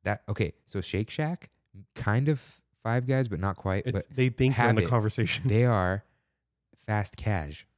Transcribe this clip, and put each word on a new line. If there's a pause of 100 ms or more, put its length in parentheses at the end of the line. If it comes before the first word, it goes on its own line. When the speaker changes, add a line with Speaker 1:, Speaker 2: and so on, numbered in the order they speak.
Speaker 1:
That,
okay, (140)
so
Shake
Shack, (440)
kind
of (220)
Five
Guys,
but
not
quite.
Speaker 2:
It's,
Speaker 1:
But
Speaker 2:
they
think
you're
in
the
Speaker 1:
Habit,
Speaker 2:
conversation.
<laughs>
Speaker 1:
they
are (840)
fast
cash. (120)